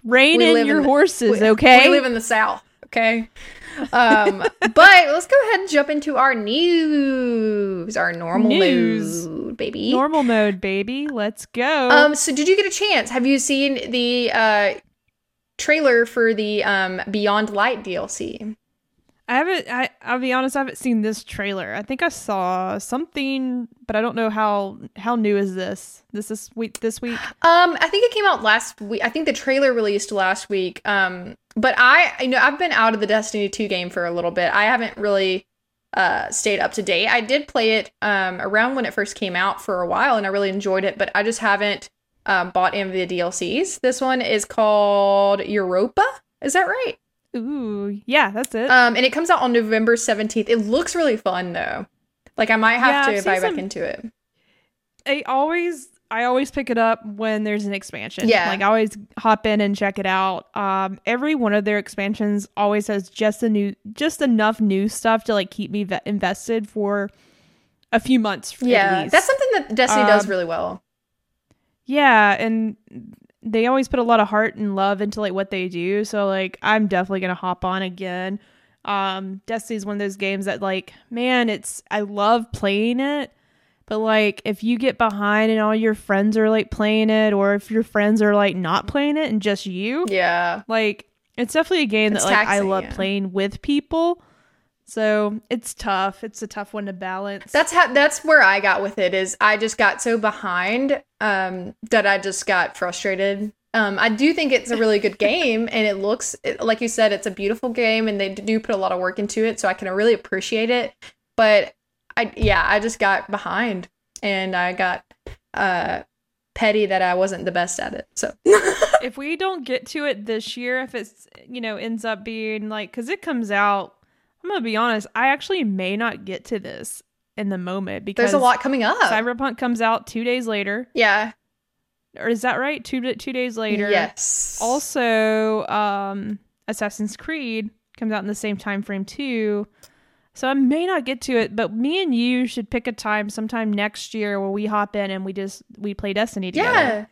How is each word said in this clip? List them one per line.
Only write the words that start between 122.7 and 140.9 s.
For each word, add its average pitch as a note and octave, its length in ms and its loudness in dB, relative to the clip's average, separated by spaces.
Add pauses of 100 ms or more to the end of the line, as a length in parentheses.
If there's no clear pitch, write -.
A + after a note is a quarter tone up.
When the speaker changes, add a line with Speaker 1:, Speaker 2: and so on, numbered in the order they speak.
Speaker 1:
like, G#3+ 220 -10
'cause A#3 180 -8
it G4 120 -6
comes A#3 280 -4
out, G3+ 440 0 (480)
I'm F4 80 -10
gonna F#4+ 100 -2
be A3+ 160 -4
honest, A3 380 0
I B3 140 2
actually D4 360 -2
may F#3+ 320 -2
not A3 280 -6
get F#3+ 220 -12
to G#3+ 140 -6
this - 420 -14 (340)
in G#3 120 -4
the F#3+ 100 -4
moment F3+ 460 -8
because G#3+ 260 0
Speaker 2:
There's D4 100 4
a B3+ 40 4
lot B3 160 6
coming C4 240 -2
up. C#4+ 140 0
Speaker 1:
Cyberpunk A#3+ 600 0
comes A#3+ 240 -2
out A3+ 240 0
two A3+ 180 -8
days B3 220 -2
later. G#3 480 -4
Speaker 2:
Yeah. G#3+ 380 2 (840)
Speaker 1:
Or - 100 -4
is A3+ 140 -2
that B3+ 160 0
right? C#4 260 -4
Two, C4 300 -6
two B3 180 -10
days B3 260 -6
later. G#3 320 -2
Speaker 2:
Yes. - 720 -2
Speaker 1:
Also, A3 1080 0
um, G3+ 720 -4 (300)
Assassin's G#3+ 480 -6
Creed A#3 540 -8 (260)
comes A3 160 -4
out G3+ 100 -4
in G3 60 -8
the G#3 60 -6
same G#3 220 -6
time G3+ 260 -6
frame G3 220 -6
too. G#3+ 640 -4 (680)
So C4 140 -4
I C4+ 60 0
may C#4 320 2
not E4+ 180 -2